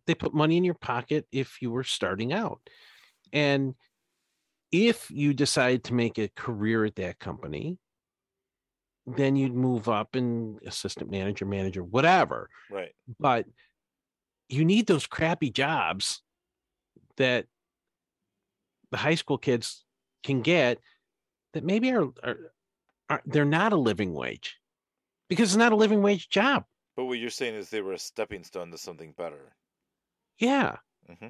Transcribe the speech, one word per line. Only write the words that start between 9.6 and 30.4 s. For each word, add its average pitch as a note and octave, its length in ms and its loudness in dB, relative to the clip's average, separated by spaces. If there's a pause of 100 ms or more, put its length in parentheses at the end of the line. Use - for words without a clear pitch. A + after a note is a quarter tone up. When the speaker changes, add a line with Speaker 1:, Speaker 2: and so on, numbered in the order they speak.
Speaker 1:
up A2 260 -2
and A#2 500 -4
assistant - 460 -8
manager, G2 340 -4
manager, F#2+ 380 -4
whatever. B2+ 640 2 (200)
Speaker 2:
Right. F#2+ 260 -10 (240)
Speaker 1:
But B2+ 280 0 (1040)
you D3 160 2
need G#3 220 4
those E3 200 2
crappy D#3+ 420 -2
jobs G#2+ 720 -2 (960)
that B2 300 2 (1400)
the A#2+ 60 -4
high D3+ 180 2
school C#3 220 -2
kids - 480 -2 (380)
can C3+ 180 0
get C3 380 4 (760)
that D#3+ 100 -6
maybe A3 280 0
are, F#3 180 2 (140)
are, D#3 300 -8 (560)
are, - 160 -2
they're D3 200 2
not E3+ 280 2
a - 40 4
living G#2 360 0
wage, B1 460 -8 (680)
because F#3 220 2
it's G3+ 60 4
not A#3 160 6
a G#3 40 4
living G#3 240 6
wage G3+ 280 2
job. B3+ 360 2 (300)
Speaker 2:
But B2+ 100 -4
what B2+ 140 -2
you're A#2 100 -4
saying A#2 240 -4
is G#2 160 -10
they A2 140 -4
were F#2+ 100 -4
a F2 60 -8
stepping G#2 440 -8
stone F2 280 -12
to E2 80 -14
something D#2+ 340 -16
better. D2 420 -12 (840)
Speaker 1:
Yeah, B3+ 380 2 (320)